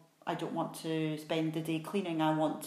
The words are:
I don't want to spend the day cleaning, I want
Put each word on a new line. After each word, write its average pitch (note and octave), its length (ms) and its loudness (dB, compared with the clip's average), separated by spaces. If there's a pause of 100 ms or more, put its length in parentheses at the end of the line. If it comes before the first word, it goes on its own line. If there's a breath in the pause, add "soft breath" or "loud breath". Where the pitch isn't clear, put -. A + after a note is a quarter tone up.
(260)
I F3 80 0
don't D#3+ 200 -4
want D#3+ 280 -2
to D#3+ 360 0
spend D#3+ 340 0
the E3 80 -2
day D#3+ 180 -2
cleaning, E3 420 -2
I D#3 140 6
want D#3 320 2